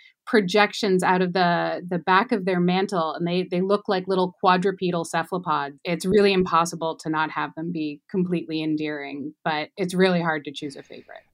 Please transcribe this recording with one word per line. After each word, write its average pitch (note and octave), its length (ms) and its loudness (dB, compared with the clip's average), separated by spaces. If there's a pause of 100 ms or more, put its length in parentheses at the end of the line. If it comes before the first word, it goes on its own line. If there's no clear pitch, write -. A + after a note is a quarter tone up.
(260)
projections G3+ 760 2
out F#3 180 4
of F3 120 0
the, E3+ 540 0
the F3 120 -2
back F#3+ 320 2
of G3 140 0
their F3+ 140 0
mantle, F3 540 0
and E3+ 140 -4
they, F3+ 160 0
they F3+ 180 -2
look G3 260 0
like F#3 200 0
little F#3 320 0
quadrupedal F3+ 680 2
cephalopods. D#3+ 800 -4
It's E3+ 200 -4
really G3+ 300 4
impossible E3+ 640 0
to E3 140 -8
not D#3 180 0
have D3+ 260 -6
them E3 160 -6
be D3+ 380 -6
completely E3+ 540 -2
endearing, D3+ 800 -4
but D3+ 340 -2
it's F#3+ 160 -4
really F3+ 280 4
hard D#3 240 0
to D3 60 -10
choose C#3 240 -10
a C#3 60 -16
favorite. - 380 -20 (140)